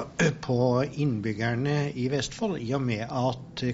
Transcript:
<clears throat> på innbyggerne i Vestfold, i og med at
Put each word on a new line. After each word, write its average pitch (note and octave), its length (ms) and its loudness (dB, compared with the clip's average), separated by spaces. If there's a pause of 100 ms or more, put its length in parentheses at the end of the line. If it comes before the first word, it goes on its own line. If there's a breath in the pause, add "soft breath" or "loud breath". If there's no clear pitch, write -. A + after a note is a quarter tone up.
(180)
<clears throat> D#3 280 2
på B2 120 2 (460)
innbyggerne A#2+ 920 0
i B2+ 160 -2
Vestfold, D3 520 -2
i A2+ 120 -2
og C#3 80 0
med A2+ 240 0
at B2+ 680 -2